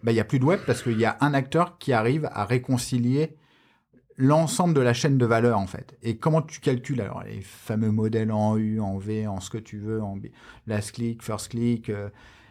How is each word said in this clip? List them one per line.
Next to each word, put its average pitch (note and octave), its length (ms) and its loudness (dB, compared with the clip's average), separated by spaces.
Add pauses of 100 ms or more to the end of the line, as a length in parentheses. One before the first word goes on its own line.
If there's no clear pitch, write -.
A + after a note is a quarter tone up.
bah, A#2 80 2
il A2+ 40 2
y A2 60 4
a A2 40 -2
plus C#3 140 0
de B2+ 60 2
web F3 200 4
parce - 180 0
qu'il A2+ 160 0
y A2+ 60 2
a - 160 0
un C#3+ 120 2
acteur C#3 440 0
qui C3+ 160 -2
arrive B2+ 400 2
à G#2 100 -4
réconcilier B2 920 0 (840)
l'ensemble D#3 540 4
de C#3 80 4
la B2 120 4
chaîne C#3 260 2
de B2 80 4
valeur, A2+ 320 4
en G2 80 -2
fait. - 340 -14
Et A2+ 160 -4
comment D#3 240 2
tu - 180 -10
calcules, B2+ 420 -2
alors, G2 220 -8
les G#2 180 -12
fameux A2 500 -2
modèles A2 400 0
en G#2+ 260 2
U, A2 220 -2
en G2 180 -4
V, G#2+ 300 -4
en G2 120 -6
ce - 120 -12
que A2+ 80 -8
tu G#2+ 180 -14
veux, A2 240 -6
en G2 160 -6
B, G#2 100 -12 (380)
last G#2+ 280 -4
click, A#2 280 -6
first - 280 -8
click, A#2 420 -2
euh, G2+ 180 -8 (420)